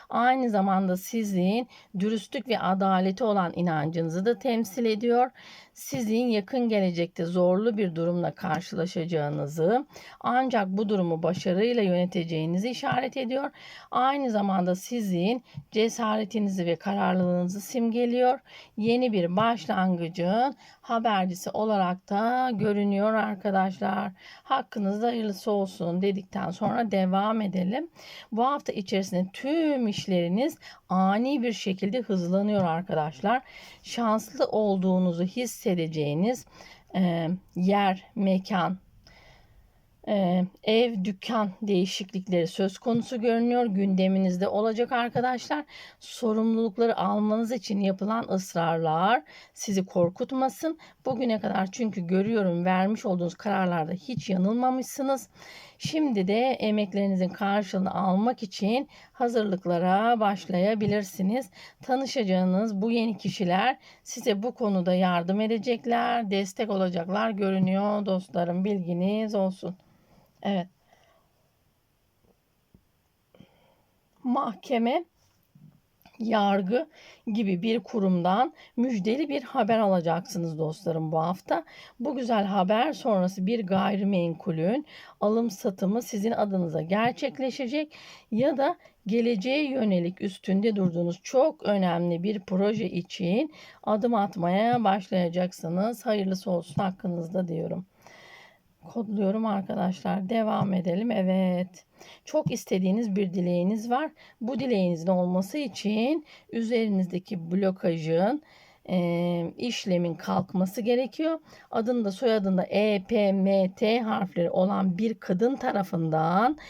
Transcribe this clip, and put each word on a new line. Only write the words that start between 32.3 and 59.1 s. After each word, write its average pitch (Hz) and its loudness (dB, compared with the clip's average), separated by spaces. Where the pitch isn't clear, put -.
arkadaşlar. 170 -2
Şanslı 220 -2
olduğunuzu 185 2
hissedeceğiniz, 180 -2
e, 170 0
yer, 190 2
mekan, 190 0
e, 185 2
ev, 226 2
dükkan 214 -2
değişiklikleri 185 0
söz 190 -2
konusu 233 -2
görünüyor. 240 2
Gündeminizde 190 2
olacak 220 0
arkadaşlar. 254 -2
Sorumlulukları 226 0
almanız 214 0
için 202 -2
yapılan 202 0
ısrarlar 170 0
sizi 196 -2
korkutmasın. 254 0
Bugüne 240 0
kadar 196 -2
çünkü 196 -4
görüyorum 190 2
vermiş 185 2
olduğunuz 175 -2
kararlarda 180 0
hiç 185 -6
yanılmamışsınız. 254 0
Şimdi 254 0
de 208 2
emeklerinizin 202 0
karşılığını 196 -2
almak 190 0
için 214 -2